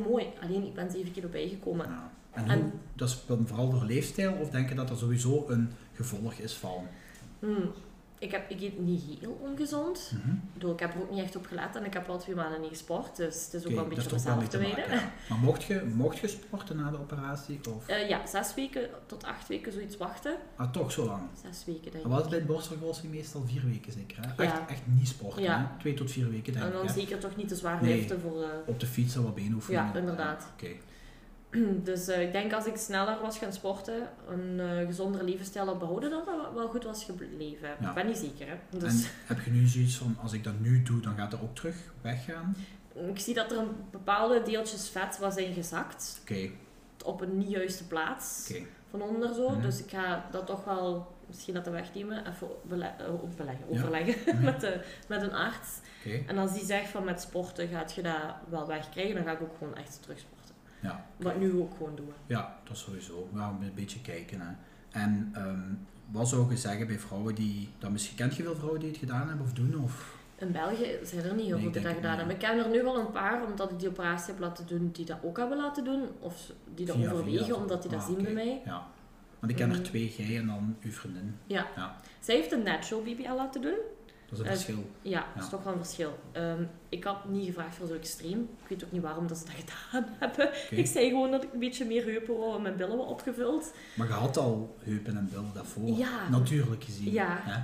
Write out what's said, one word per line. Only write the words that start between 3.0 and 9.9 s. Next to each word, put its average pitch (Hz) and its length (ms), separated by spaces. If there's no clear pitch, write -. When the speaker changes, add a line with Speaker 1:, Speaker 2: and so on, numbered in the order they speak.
Speaker 2:
is - 180
dan 113 200
vooral 123 220
door 127 160
leefstijl, 170 480
of 151 160
denk 131 200
je 135 60
dat 127 120
dat 120 120
sowieso 123 480
een 117 240
gevolg 113 400
is 110 200
van? 90 340
Speaker 1:
Hmm. 202 320
Ik 202 120
heb, - 180
ik 185 120
eet 196 180
niet 175 220
heel - 220
ongezond. 294 760